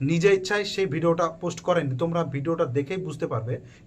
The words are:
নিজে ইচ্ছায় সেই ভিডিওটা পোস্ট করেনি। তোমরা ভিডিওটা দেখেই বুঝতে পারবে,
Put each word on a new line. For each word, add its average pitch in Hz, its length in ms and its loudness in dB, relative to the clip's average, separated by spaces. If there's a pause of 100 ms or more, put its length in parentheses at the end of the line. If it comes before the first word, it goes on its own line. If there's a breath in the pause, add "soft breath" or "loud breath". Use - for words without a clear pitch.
নিজে 170 320 4
ইচ্ছায় 202 300 0
সেই 196 220 -2
ভিডিওটা 165 420 2
পোস্ট 170 320 -6
করেনি। 147 380 0
তোমরা 165 260 0
ভিডিওটা 156 420 -2
দেখেই 143 320 -2
বুঝতে 165 300 -6
পারবে, 113 320 -4 (280 loud breath)